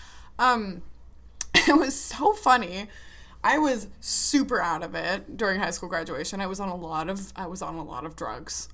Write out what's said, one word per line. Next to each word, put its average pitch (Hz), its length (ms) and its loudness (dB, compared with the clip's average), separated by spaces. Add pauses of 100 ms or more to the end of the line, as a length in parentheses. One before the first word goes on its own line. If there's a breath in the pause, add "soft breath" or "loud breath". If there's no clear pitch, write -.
(380 soft breath)
um, 226 440 2 (400)
<laughs> - 320 -10 (140)
it 294 100 10
was 269 180 4
so - 380 2
funny. 208 560 4 (520 soft breath)
I 254 160 4
was 262 300 2 (140)
super - 580 2
out 170 240 0
of 175 120 -8
it 180 420 -4
during 202 240 0
high 175 80 0
school 180 180 -6
graduation. 170 540 -4
I 190 60 -2
was 190 120 -6
on 196 80 -4
a 180 80 -4
lot 160 320 -4
of, 196 300 -6
I 185 100 -6
was 190 140 -8
on 160 140 -8
a 160 80 -8
lot 139 220 -10
of 156 120 -10
drugs. 113 560 -6